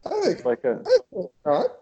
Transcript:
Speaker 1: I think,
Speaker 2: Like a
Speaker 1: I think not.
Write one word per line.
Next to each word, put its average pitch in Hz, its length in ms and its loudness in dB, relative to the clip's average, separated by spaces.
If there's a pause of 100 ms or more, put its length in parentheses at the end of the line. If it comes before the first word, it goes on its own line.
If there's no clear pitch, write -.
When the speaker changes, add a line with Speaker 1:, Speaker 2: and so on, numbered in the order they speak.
Speaker 1:
I - 40 -8 (120)
think, 240 220 0
Speaker 2:
Like 120 220 -2
a 120 200 0
Speaker 1:
I 494 120 4 (160)
think - 180 -8 (140)
not. 285 220 2 (140)